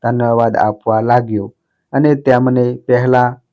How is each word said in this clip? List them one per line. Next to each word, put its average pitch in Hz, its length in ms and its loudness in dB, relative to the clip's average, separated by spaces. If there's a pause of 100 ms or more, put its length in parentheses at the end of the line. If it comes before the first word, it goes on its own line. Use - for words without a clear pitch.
ધન્યવાદ 117 540 0
આપવા 110 440 -2
લાગ્યો 113 540 -2 (380)
અને 147 220 2
તેમને 127 720 0
પહેલા 123 540 0 (120)